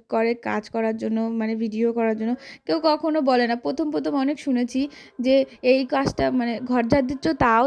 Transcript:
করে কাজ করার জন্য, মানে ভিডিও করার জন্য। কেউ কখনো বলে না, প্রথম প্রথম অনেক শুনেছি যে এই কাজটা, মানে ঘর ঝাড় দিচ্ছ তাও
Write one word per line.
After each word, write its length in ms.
করে 240
কাজ 360
করার 280
জন্য, 200
মানে 160
ভিডিও 380
করার 240
জন্য। 160
কেউ 180
কখনো 380
বলে 260
না, 80
প্রথম 360
প্রথম 240
অনেক 240
শুনেছি 420
যে 160
এই 240
কাজটা, 460
মানে 220
ঘর 180
ঝাড় 240
দিচ্ছ 180
তাও 280